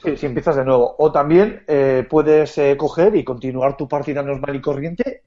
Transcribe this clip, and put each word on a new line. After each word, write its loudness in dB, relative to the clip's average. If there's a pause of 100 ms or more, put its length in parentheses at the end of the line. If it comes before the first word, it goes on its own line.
Sí, -4
si -6
empiezas -2
de 0
nuevo. 2
O 2
también, 2
eh, 2
puedes, 2
eh, 2
coger 2
y 0
continuar -4
tu -8
partida -4
normal -6
y -6
corriente -6